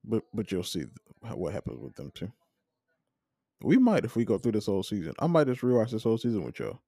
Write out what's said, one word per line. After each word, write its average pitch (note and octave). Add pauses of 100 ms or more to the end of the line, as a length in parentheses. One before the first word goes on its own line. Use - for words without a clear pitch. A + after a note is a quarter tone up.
But, G#2+ (100)
but G#2+
you'll F2+
see -
th-, A#1+ (320)
how, A2+
what F2
happens -
with -
them -
too. G#2+ (1300)
We F3
might, A3+
if A#2
we A#2
go G2+
through A2+
this G#2
whole G2
season. E2+
I D#3+
might D#3+
just B2
rewatch B2
this A2
whole A2+
season A2+
with -
y'all. A1